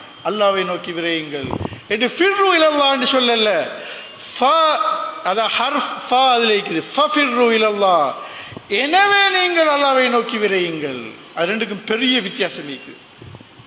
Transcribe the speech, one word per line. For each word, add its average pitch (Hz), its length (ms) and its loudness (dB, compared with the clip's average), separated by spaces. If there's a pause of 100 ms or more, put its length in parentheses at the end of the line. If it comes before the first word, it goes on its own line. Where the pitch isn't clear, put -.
(240)
"அல்லாஹ்வை 196 400 0
நோக்கி 180 280 -6
விரையுங்கள்" 160 540 -6 (420)
என்று. 220 180 0
"ஃபிர்ரு 381 540 2
இலல்லாஹ்னு" 277 520 2
சொல்லல, 220 560 2 (720)
ஃப, 247 80 4 (760)
அத 196 180 0
ஹர்ஃப் 254 680 -2
ஃப 262 180 4
அதுல 233 240 4
இருக்குது. 180 300 -2 (140)
"ஃபஃபிர்ரு 269 580 2
இலல்லாஹ்", 202 580 2 (560)
எனவே 392 640 2
நீங்கள் 359 360 2
அல்லாஹ்வை 277 420 2
நோக்கி 233 280 0
விரையுங்கள். 160 720 -2 (240)
அது 170 180 -2
ரெண்டுக்கும் 208 340 -6
பெரிய 247 340 0
வித்தியாசம் 175 480 -6
இருக்கு. - 280 -14 (720)